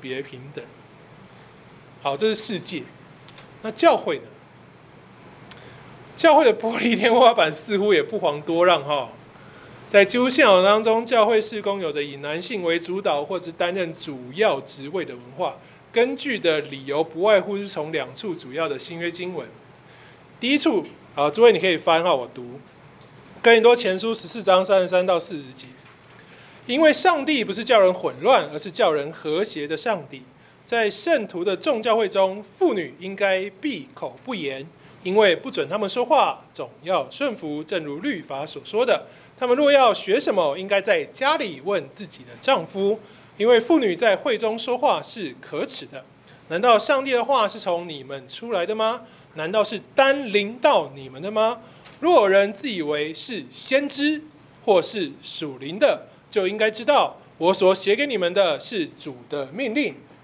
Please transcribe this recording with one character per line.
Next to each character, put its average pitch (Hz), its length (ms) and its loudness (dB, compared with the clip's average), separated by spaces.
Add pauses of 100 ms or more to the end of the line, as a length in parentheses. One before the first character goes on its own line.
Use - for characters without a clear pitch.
别 131 200 -8
平 131 180 -18 (140)
等。 123 100 -14 (1400)
好， 143 140 -4
这 208 120 0
是 214 80 0
世 190 240 -6
界。 160 240 -8 (760)
那 220 100 -8
教 269 260 4
会 156 200 -6
呢？ 117 60 -16 (1900)
教 311 200 6
会 311 100 6
的 220 80 6
玻 226 260 -4
璃 233 160 0
天 226 180 2
花 240 200 8
板 165 180 2
似 202 260 -4
乎 202 160 2
也 156 80 4
不 202 180 -6
遑 147 240 -2
多 170 220 2
让 170 180 4
哈。 139 260 -4 (800)
在 202 160 6
基 220 120 -2
督 247 120 2
信 262 160 4
仰 185 180 6
当 208 180 4
中， 226 240 0
教 233 200 4
会 220 160 2
事 214 200 -8
工 196 200 -4
有 160 100 -4
着 147 100 -4
以 143 160 -10
男 147 240 -8
性 185 220 -8
为 170 160 0
主 180 220 -6
导 151 240 0
或 185 120 -6
是 170 140 -10
担 175 220 -4
任 175 220 -4
主 143 220 -14 (180)
要 185 260 0
职 139 280 -14
位 175 140 -6
的 127 120 -10
文 123 80 -20 (120)
化， 165 220 -6 (340)
根 254 240 0
据 269 220 -6
的 156 240 0
理 139 240 -14
由 139 180 -2
不 160 200 -6
外 208 180 4
乎 196 160 -6
是 202 100 -8
从 160 240 -8
两 135 240 -6
处 185 200 -8
主 127 180 -16
要 156 160 -4
的 135 80 -6
新 165 220 -12
约 170 120 -6
经 180 220 -10
文。 131 140 -10 (920)
第 247 120 -2
一 294 60 4
处， 226 280 0 (300)
好， 147 140 0
诸 220 120 0
位 233 100 10
你 175 80 0
可 185 80 0
以 170 80 2
翻 165 280 2
哈， 175 120 2
我 120 180 -6
读。 123 260 -16 (840)
哥 233 100 6
林 226 120 6
多 240 120 8
前 202 220 -2
书 220 160 -6
十 196 140 -10
四 220 160 -10
章 185 200 4
三 196 160 4
十 180 80 2
三 180 180 2
到 180 140 2
四 - 180 -8
十 131 160 -14
节。 - 120 -18 (1000)
因 254 120 0
为 311 140 6
上 330 320 0
帝 277 180 0
不 196 80 -4
是 202 140 -8
叫 233 140 6
人 185 120 6
混 175 300 -4
乱， 196 320 4
而 151 60 -10
是 185 120 -10
叫 180 200 2
人 147 200 -4
和 160 320 -4
谐 156 240 -8
的 156 80 -6
上 156 320 -6
帝。 135 140 -18 (420)
在 233 240 -2
圣 233 400 -2
徒 170 160 -8
的 190 140 -2
众 226 240 -2
教 226 160 2
会 220 100 0
中， 196 360 0 (160)
妇 320 160 2
女 151 240 -6
应 190 160 -12
该 196 340 0 (100)
闭 208 360 -6
口 143 280 -10
不 254 120 -8
言， 139 320 -8 (340)
因 185 140 -4
为 208 200 6
不 170 140 -8
准 165 180 -4
他 190 120 -4
们 202 100 -2
说 247 160 -2
话， 233 480 2
总 139 160 -12 (140)
要 156 260 -2
顺 269 260 -6
服， 151 280 -8
正 165 200 -6
如 147 180 -10
律 220 200 -6
法 139 240 -10
所 151 180 -14
说 226 220 -2
的。 185 220 0 (320)
他 247 80 -2
们 247 100 2
若 285 140 4
要 262 200 6
学 196 280 -2
什 294 120 -2
么， 160 260 0
应 190 100 -10
该 196 120 2
在 185 260 0
家 285 320 -2
里 190 260 -8
问 165 260 -4
自 202 160 -18
己 - 140 -20
的 127 100 -20 (100)
丈 254 280 0
夫， 202 320 -2 (380)
因 208 100 0
为 240 120 6
妇 294 200 4
女 202 160 0
在 196 200 2
会 214 220 -2
中 226 220 -4
说 247 180 -4
话 196 240 0
是 151 400 -10
可 151 240 -8
耻 - 220 -12
的。 131 180 -18 (440)
难 170 120 -4
道 233 160 6
上 269 260 0
帝 269 80 -4
的 233 140 0
话 247 220 2
是 208 100 -8
从 175 320 -4
你 139 140 -12
们 131 240 -12
出 233 240 -12
来 180 120 -2
的 208 120 -4
吗？ 220 260 -2 (340)
难 156 160 -6
道 214 120 2
是 196 180 -6 (140)
单 269 360 2
临 208 280 -2
到 180 340 2
你 135 160 -16
们 131 100 -18
的 190 120 -8
吗？ 220 300 0 (380)
若 339 220 4
有 202 60 4
人 202 260 4
自 294 160 -8
以 180 140 -4
为 151 280 -4
是 175 380 -10
先 285 400 -2
知， 302 320 -2 (440)
或 190 160 6
是 175 300 -6 (120)
属 139 340 -12
灵 156 220 -10
的， 208 280 0 (220)
就 190 180 -2
应 208 100 -4
该 214 120 0
知 220 140 -8
道， 240 340 2 (200)
我 175 160 2
所 185 200 4
写 196 220 0
给 285 100 0
你 254 120 -4
们 175 160 -2
的 180 260 2
是 180 280 -6 (120)
主 135 160 -14 (140)
的 143 180 -6
命 220 260 -6
令。 240 220 -4 (280)